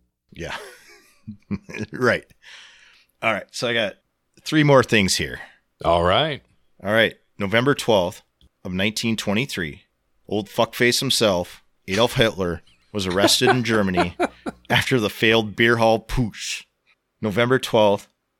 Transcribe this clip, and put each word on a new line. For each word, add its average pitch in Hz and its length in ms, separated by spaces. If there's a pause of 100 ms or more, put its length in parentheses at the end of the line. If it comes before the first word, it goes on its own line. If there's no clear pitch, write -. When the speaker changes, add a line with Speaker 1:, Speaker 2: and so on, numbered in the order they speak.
(320)
Speaker 1:
Yeah. 78 300
<laughs> - 60 (1200)
Right. 117 340 (960)
All 113 100
right. 95 200
So 123 180
I 120 40
got 110 240 (440)
three 156 220
more 139 200
things 101 340
here. 64 220 (460)
Speaker 2:
All 85 180
right. 123 380 (420)
Speaker 1:
All 98 80
right. 110 240 (220)
November 117 380
twelfth 98 480 (400)
of 92 100
nineteen 107 420
twenty-three, 98 680 (440)
old 107 220
fuckface 120 500
himself, 104 640 (240)
Adolf 107 280
Hitler, 92 480 (280)
was 98 160
arrested 101 420
in 127 140
Germany 95 540 (260)
<laughs> - 260
after - 300
the 101 100
failed 113 460
beer 117 220
hall 113 280
putsch. - 600 (560)
November 117 360
twelfth 107 520 (300)